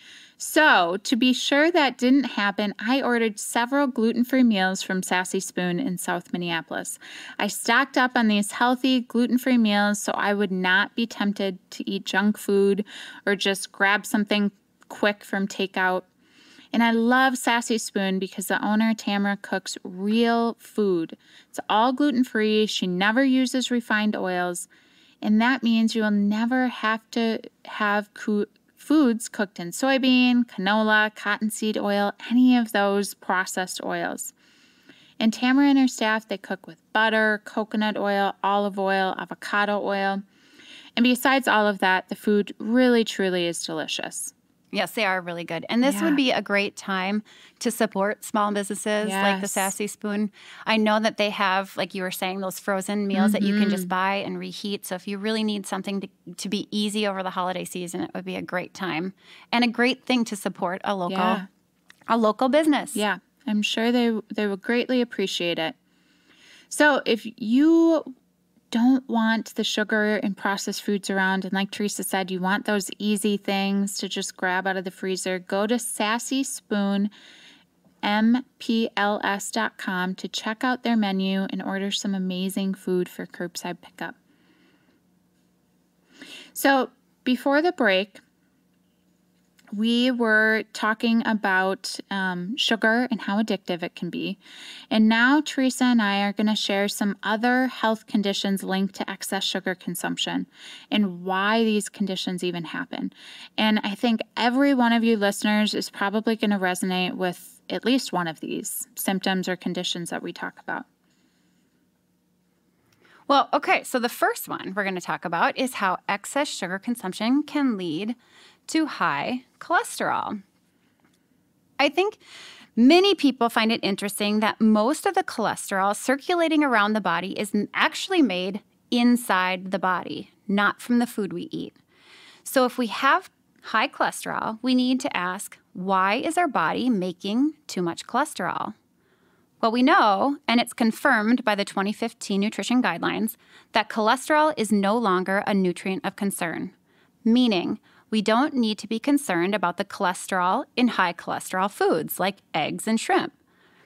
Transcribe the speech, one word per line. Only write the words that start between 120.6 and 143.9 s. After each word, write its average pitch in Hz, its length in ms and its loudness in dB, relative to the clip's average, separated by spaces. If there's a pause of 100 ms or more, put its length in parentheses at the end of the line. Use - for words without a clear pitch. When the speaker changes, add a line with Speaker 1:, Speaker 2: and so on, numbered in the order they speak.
Speaker 2:
I 294 100 4
think 392 280 -2 (600)
many 349 360 8
people 254 360 2
find 220 240 2
it - 100 -4
interesting 202 560 -2
that 214 220 0
most 220 440 4
of 392 100 0
the 381 80 2
cholesterol 196 720 -2
circulating 311 680 0
around 214 300 2
the 214 80 0
body 180 360 -2
is 214 160 -6
n-, 208 200 0
actually 320 480 0
made 190 400 0 (280)
inside 190 800 2
the 190 80 -2
body, 180 520 -4 (160)
not 202 340 0
from 240 180 0
the 240 80 0
food 196 260 -6
we 175 180 -8
eat. 165 240 -10 (720)
So 262 180 2
if 247 140 0
we 247 100 0
have 285 420 0 (340)
high 226 260 -2
cholesterol, 214 720 -4
we 254 140 2
need 254 260 2
to - 160 -6
ask, 180 400 -8 (160)
why 190 420 0
is 311 220 -4
our 349 100 0
body 190 420 -2
making 208 640 -2 (120)
too - 140 -6
much 170 260 -6
cholesterol? 220 680 -6 (880)
Well, 226 120 2
we 247 100 2
know, 262 540 4 (100)
and 233 140 4
it's 233 120 -4
confirmed 233 680 2
by 208 120 2
the 202 100 -2
twenty 202 280 -4
fifteen 208 480 -4
nutrition 214 420 0
guidelines, 180 520 -2 (360)
that 214 180 0
cholesterol 262 680 2